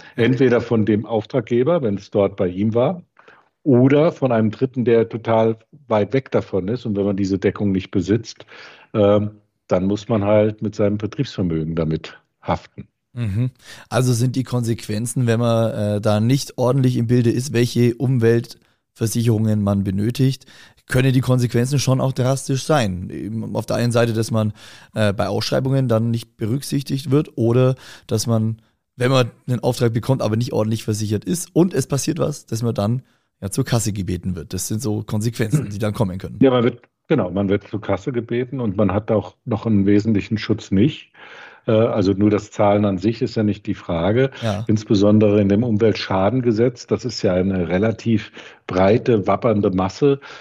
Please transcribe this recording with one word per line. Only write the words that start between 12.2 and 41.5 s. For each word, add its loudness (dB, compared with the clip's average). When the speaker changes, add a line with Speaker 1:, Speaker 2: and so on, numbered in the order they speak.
Speaker 1:
haften. -8
Speaker 2:
Mhm. -4
Also 0
sind 0
die -2
Konsequenzen, -4
wenn 2
man, 2
äh, -2
da 2
nicht 0
ordentlich 2
im 0
Bilde 2
ist, -2
welche 2
Umweltversicherungen 0
man 0
benötigt, -2
können 2
die 4
Konsequenzen 0
schon 0
auch -2
drastisch -2
sein. -2
Eben -8
auf -4
der -2
einen 0
Seite, 2
dass -2
man, 0
äh, 2
bei -2
Ausschreibungen 0
dann 2
nicht -6
berücksichtigt -4
wird 0
oder 4
dass -2
man, 0
wenn 0
man 2
einen -2
Auftrag 0
bekommt, 0
aber 0
nicht -2
ordentlich -2
versichert -2
ist -4
und 2
es 0
passiert -4
was, -6
dass -6
man -2
dann -2
ja -8
zur -2
Kasse -2
gebeten -4
wird. -12
Das -6
sind -4
so -4
Konsequenzen, -4
die -8
dann -2
kommen -4
können. -12
Speaker 1:
Ja, 6
man 2
wird, -2
genau, 0
man -2
wird 0
zur -8
Kasse -4
gebeten -6
und -4
man 0
hat -4
auch -2
noch -4
einen 2
wesentlichen 2
Schutz -4
nicht. 0